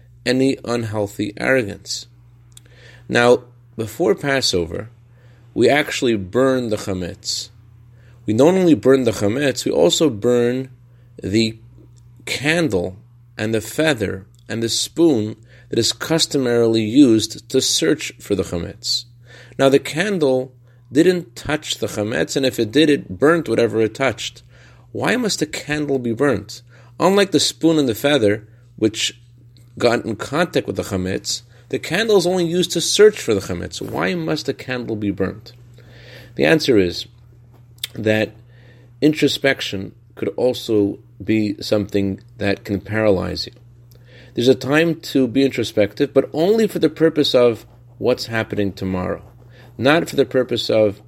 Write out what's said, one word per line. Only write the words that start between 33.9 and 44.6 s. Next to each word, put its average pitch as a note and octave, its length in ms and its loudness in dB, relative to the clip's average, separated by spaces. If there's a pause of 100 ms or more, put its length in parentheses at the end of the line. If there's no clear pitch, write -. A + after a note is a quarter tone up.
must D#3+ 320 -6
the C3+ 80 -4
candle A#2+ 420 -8
be G#2 140 -4
burnt? F#2 440 -6 (840)
The C3+ 100 2
answer D3+ 320 4
is F2 300 0 (880)
that G#2+ 400 0 (640)
introspection C3+ 920 0 (180)
could - 160 -6
also A2+ 720 0 (240)
be G#2+ 360 0
something G2 640 -2 (160)
that G2 280 -4
can G2+ 140 -2
paralyze F#2 680 -2
you. - 60 -18 (840)
There's A#2 120 2
a C3 80 6
time D3+ 460 0